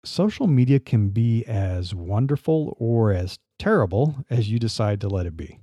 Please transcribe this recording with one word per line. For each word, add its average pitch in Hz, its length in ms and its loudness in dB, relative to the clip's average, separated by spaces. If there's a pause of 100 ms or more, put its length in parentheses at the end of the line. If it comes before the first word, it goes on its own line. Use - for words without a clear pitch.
Social 208 440 -2
media 135 320 4
can 104 300 0
be 117 360 0
as 92 480 -2
wonderful 135 840 -2
or 113 340 2
as 90 260 -4 (200)
terrible 139 680 0
as 113 220 0
you 117 80 0
decide 107 420 -2
to 101 80 -4
let 95 160 -2
it 82 120 -8
be. 80 260 -14